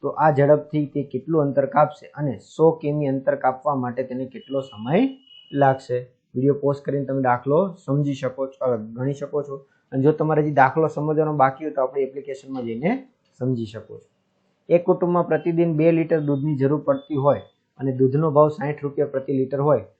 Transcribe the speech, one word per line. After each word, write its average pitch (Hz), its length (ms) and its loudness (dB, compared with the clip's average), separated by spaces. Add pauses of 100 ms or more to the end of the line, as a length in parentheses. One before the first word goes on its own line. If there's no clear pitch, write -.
તો 139 80 -4
આ 147 260 2
ઝડપથી 143 520 2
તે 139 160 -6
કેટલું 147 400 -2
અંતર 139 240 2
કાપશે - 400 0
અને 139 320 -6
સો 160 320 2
કિમી 151 360 -2
અંતર 135 280 0
કાપવા 131 400 -2
માટે 123 280 -4
તેને 127 240 -6
કેટલો 131 340 -6
સમય 143 560 -2 (360)
લાગશે? 131 580 2 (240)
વીડિયો 131 200 2
પોઝ 139 280 -2
કરીને 139 220 -4
તમે 135 180 -2
દાખલો 139 640 0
સમજી 143 300 0
શકો 135 320 -6
છો, 135 180 -10
અ, 123 120 0
ગણી 113 360 -6
શકો 143 300 -6
છો. 139 240 -12 (260)
અને 135 100 0
જો 147 100 6
તમારે 151 300 0
હજી 151 80 0
દાખલો 139 360 0
સમજવાનો 151 500 -2
બાકી 135 280 0
હોય 147 100 -8
તો 135 80 -2
આપણી 131 200 -4
એપ્લિકેશનમાં 135 600 -10
જઈને 139 460 -4 (300)
સમજી 127 280 -4
શકો 107 320 -16
છો. - 100 -20 (600)
એક 170 160 4
કુટુંબમાં 175 440 2
પ્રતિદિન 165 480 0
બે 160 160 4
લિટર 165 280 2
દૂધની 143 360 0
જરૂર 135 240 2
પડતી 156 340 -2
હોય 135 260 2 (380)
અને 135 140 -2
દૂધનો 131 380 2
ભાવ 151 180 6
સાઠ 147 340 -6
રૂપિયા 143 240 -2
પ્રતિ 135 260 -4
લિટર 135 280 -2
હોય 143 240 2 (160)